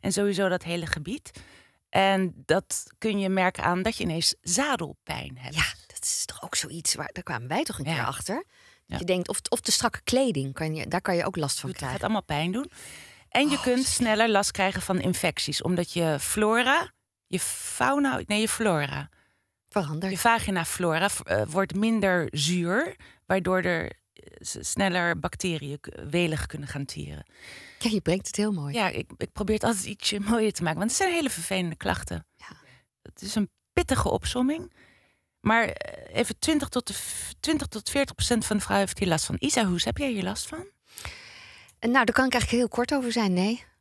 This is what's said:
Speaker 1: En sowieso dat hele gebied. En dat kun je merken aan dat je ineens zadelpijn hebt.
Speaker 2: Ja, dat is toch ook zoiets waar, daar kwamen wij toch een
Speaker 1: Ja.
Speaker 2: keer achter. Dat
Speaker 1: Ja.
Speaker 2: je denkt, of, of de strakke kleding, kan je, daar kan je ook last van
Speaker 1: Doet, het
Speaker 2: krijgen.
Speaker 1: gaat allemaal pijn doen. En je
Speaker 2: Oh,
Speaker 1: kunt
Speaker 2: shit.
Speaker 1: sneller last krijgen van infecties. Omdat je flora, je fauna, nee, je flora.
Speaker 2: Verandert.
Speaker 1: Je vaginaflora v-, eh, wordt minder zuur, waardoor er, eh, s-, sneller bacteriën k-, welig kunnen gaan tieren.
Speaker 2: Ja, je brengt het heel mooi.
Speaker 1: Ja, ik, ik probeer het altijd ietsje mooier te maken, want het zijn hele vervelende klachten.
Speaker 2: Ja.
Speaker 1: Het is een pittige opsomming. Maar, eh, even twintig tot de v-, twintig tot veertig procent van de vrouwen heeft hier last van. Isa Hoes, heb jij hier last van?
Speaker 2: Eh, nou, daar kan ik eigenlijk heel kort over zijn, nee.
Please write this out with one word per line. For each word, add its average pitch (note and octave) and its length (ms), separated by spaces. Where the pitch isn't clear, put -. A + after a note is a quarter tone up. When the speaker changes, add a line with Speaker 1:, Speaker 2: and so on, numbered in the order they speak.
Speaker 1:
En G3 120
sowieso G3 360
dat F3+ 140
hele E3+ 240
gebied. D#3+ 440
En F#3+ 440
dat - 360
kun G#3+ 200
je G3 100
merken F#3 360
aan F3+ 180
dat A3+ 140
je - 80
ineens E3 360
zadelpijn E3+ 960
hebt. C3 160
Speaker 2:
Ja, D#3 100
dat - 160
is - 220
toch - 180
ook - 120
zoiets - 400
waar, - 180
daar F3+ 100
kwamen B2 260
wij G3+ 160
toch - 140
een C3+ 60
Speaker 1:
Ja. D#3 100
Speaker 2:
keer B2+ 100
achter. - 320
Dat F4+ 80
Speaker 1:
Ja. - 120
Speaker 2:
je - 60
denkt, F3+ 240
of, - 200
of - 120
de - 120
strakke - 320
kleding, E3 500
kan D#3+ 200
je, D#3 140
daar E3+ 120
kan F#3 160
je E3+ 80
ook F#3 120
last - 240
van C3+ 100
Speaker 1:
Doet, - 100
het C#3 80
Speaker 2:
krijgen. B2+ 120
Speaker 1:
gaat - 20
allemaal G3 340
pijn E3 160
doen. B3+ 180
En C#4+ 200
je C#4+ 80
Speaker 2:
Oh, - 60
Speaker 1:
kunt B3 220
Speaker 2:
shit. - 100
Speaker 1:
sneller A3+ 360
last G3+ 200
krijgen F#3+ 320
van F#3+ 180
infecties. - 640
Omdat F3 300
je D#3+ 280
flora, B3 720
je F#3 140
fauna, - 840
nee, G#3 140
je A3 80
flora. D3 600
Speaker 2:
Verandert. E3+ 440
Speaker 1:
Je F#3 60
vaginaflora F3+ 920
v-, - 120
eh, G#3 280
wordt F#3 260
minder G3+ 560
zuur, F3+ 680
waardoor F#3 360
er, E3+ 220
eh, - 100
s-, - 220
sneller F3+ 580
bacteriën D3+ 640
k-, - 80
welig E3 360
kunnen C#3+ 220
gaan C#3 160
tieren. - 420
Speaker 2:
Ja, A#3 120
je G#3+ 100
brengt F3+ 260
het - 100
heel G#3 160
mooi. C#3+ 220
Speaker 1:
Ja, G#3+ 140
ik, - 280
ik - 160
probeer G#3 220
het G#3+ 100
altijd G3 200
ietsje G#3 360
mooier G#3+ 320
te - 100
maken, D#3+ 160
want G#3 120
het - 100
zijn F#4+ 120
hele D#4+ 180
vervelende F3 460
klachten. - 500
Speaker 2:
Ja. - 100
Speaker 1:
Het - 200
is G3 120
een G#3 160
pittige - 380
opsomming. D4+ 640
Maar, A3 280
eh, - 520
even - 180
twintig D4+ 300
tot - 180
de - 80
v-, - 460
twintig D4 260
tot - 240
veertig C#4 240
procent - 320
van G#3 100
de G3 60
vrouwen G3 260
heeft - 120
hier G3 80
last D#3+ 160
van. - 140
Isa B3+ 280
Hoes, F3 180
heb - 140
jij C#4 120
hier G#3 120
last F#3+ 240
van? E4+ 200
Speaker 2:
Eh, A#3 120
nou, C4 140
daar A#3+ 100
kan C4+ 120
ik B3+ 60
eigenlijk A#3+ 180
heel A#3 60
kort B3 260
over B3 180
zijn, G#3+ 200
nee. G3 320